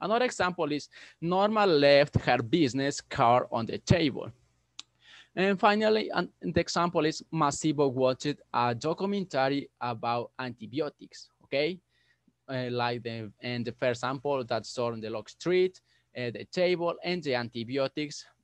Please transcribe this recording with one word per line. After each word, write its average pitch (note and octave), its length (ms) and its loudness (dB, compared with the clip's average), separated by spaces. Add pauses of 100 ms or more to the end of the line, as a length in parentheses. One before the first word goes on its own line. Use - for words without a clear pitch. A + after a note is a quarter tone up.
Another A3 220 0
example F3+ 480 -2
is D3 160 -6 (320)
Norma G3+ 460 2
left C#3+ 540 6
her C3 220 4
business C3+ 600 0
card B2 480 4
on A2+ 160 -2
the - 120 -6
table. D#3 540 0 (1040)
And F#3+ 240 0
finally, G#3+ 480 4
an, F3+ 220 -2 (100)
the F3 200 0
example E3+ 440 0
is D3+ 260 -2
Masibo D3 600 0
watched C3 480 0 (140)
a A#2+ 200 0
documentary D3 960 -2 (100)
about A#2+ 600 -4
antibiotics, B2 920 -10 (160)
okay? D#3 340 -2 (680)
Uh, B2+ 220 -4
like A#2+ 320 -2
the, A2+ 280 -8 (120)
and B2 200 -6
the A#2 100 -6
first B2 280 -2
sample C3+ 420 -4
that A2+ 220 -4
store A#2+ 300 -4
on A2 80 -10
the A2 80 -8
Luke A2 180 -10
Street, F3+ 500 0 (380)
uh, B2 140 -6
the - 200 -12
table, F3 440 0 (100)
and F3 180 -4
the C#3 120 -2
antibiotics, B2+ 920 -4 (200)